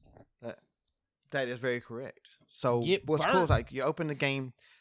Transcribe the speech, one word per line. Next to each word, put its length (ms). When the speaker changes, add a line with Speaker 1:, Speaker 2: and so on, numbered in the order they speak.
Speaker 1:
That, 160
that 180
is 100
very 220
correct. 480
So 340
Speaker 2:
Get 240
Speaker 1:
what's 180
cool 100
is, 60
Speaker 2:
burnt. 100
Speaker 1:
like, 220
you 100
open 260
the 60
game, 380